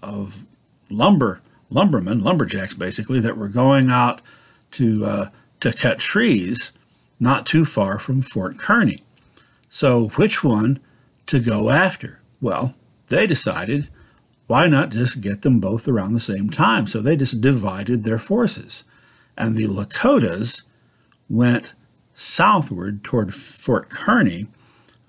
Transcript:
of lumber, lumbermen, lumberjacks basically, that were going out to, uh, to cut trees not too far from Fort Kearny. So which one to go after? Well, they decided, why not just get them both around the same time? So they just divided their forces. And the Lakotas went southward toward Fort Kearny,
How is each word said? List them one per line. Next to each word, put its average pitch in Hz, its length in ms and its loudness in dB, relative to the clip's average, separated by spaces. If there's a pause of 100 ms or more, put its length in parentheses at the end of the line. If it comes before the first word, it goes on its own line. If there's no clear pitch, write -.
of 101 440 -10 (440)
lumber, 127 520 2 (280)
lumbermen, 117 540 0
lumberjacks 98 520 -2
basically, 107 440 -4
that 113 180 -2
were 104 120 -6
going 131 420 4
out 123 300 2 (520)
to, 110 320 0
uh, 101 260 -4 (280)
to - 140 0
cut - 260 0
trees 120 720 0 (480)
not 127 260 2
too 160 200 2
far 101 340 -2
from 131 240 -2
Fort 92 340 -6
Kearny. 208 460 0 (680)
So 120 420 2
which - 340 0
one 120 340 2 (480)
to 135 140 2
go 110 300 0
after? 165 500 0 (200)
Well, 117 340 -2 (340)
they 190 180 2
decided, 131 640 -2 (580)
why 135 200 4
not 151 240 4
just 120 300 -2
get 101 220 -6
them 127 160 4
both 101 280 -2
around 107 260 0
the 117 80 0
same 101 300 -4
time? 175 360 0
So 110 140 -6
they 143 160 2
just 127 240 -2
divided 107 640 0
their 110 140 -2
forces. - 640 -4 (520)
And 113 180 -2
the 110 120 -2
Lakotas 104 960 -2 (680)
went 120 460 0 (400)
southward 104 880 0
toward 104 300 -2
Fort - 540 -4
Kearny, 107 600 0 (600)